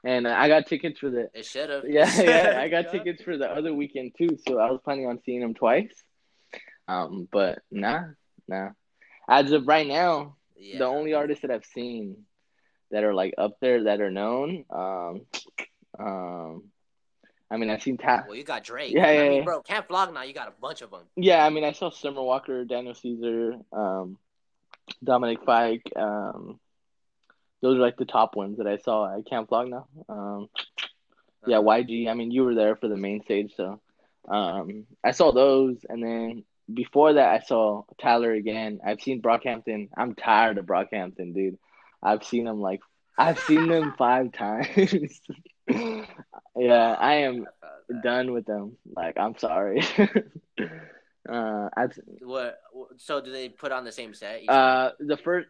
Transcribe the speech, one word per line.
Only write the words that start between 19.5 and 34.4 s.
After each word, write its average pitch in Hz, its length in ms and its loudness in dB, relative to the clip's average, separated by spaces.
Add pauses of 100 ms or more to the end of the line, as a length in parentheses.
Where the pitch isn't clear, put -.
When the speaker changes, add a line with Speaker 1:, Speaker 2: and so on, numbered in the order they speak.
Speaker 2:
Camp 202 260 -6
Flog 185 240 0
Gnaw, 139 120 -12
you 139 100 -14
got 127 140 -10
a 101 120 -18
bunch 143 220 -10
of 107 100 -20
'em. 90 100 -18 (140)
Speaker 1:
Yeah, 175 300 8
I 156 60 6
mean, 151 120 -2
I 147 100 -2
saw 170 180 -6
Summer 139 320 -8
Walker, 127 420 -2
Daniel 120 300 -8
Caesar, 117 640 -4 (140)
um, 95 460 -6 (840)
Dominic 120 420 0
Fike. 117 500 2
Um, 104 640 -6 (1000)
those 127 160 4
are, 127 40 4
like, 120 160 4
the 123 80 -2
top 110 300 2
ones 101 220 -6
that 110 80 -6
I 101 120 0
saw 104 380 -2
at 104 120 -10
Camp 113 220 -6
Flog 123 200 2
Gnaw. 127 160 -12 (240)
Um, 101 400 -10 (960)
yeah, 117 120 4
Speaker 2:
Uh-huh. 107 40 6
Speaker 1:
Y 110 220 4
G. 117 260 -4
I 113 60 -2
mean, 117 160 -6
you 131 140 2
were 120 100 2
there 107 200 4
for - 120 -6
the 104 100 -2
main 101 240 -4
stage, 104 340 -2
so, 98 240 -8 (480)
um, 98 600 -4 (160)